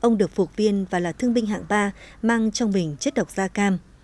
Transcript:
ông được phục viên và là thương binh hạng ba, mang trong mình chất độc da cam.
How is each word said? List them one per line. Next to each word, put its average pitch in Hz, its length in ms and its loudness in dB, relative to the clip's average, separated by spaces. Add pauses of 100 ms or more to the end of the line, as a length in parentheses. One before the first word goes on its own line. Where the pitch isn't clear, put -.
ông 233 180 2
được 190 120 2
phục - 260 -2
viên 208 340 2
và 185 80 0
là 175 140 -2
thương 240 220 0
binh 226 120 2
hạng 202 220 -4
ba, 202 240 0 (300)
mang 226 280 2
trong 214 220 -2
mình 165 280 0
chất - 140 -2
độc 190 160 -2
da 190 180 -2
cam. 196 300 0 (240)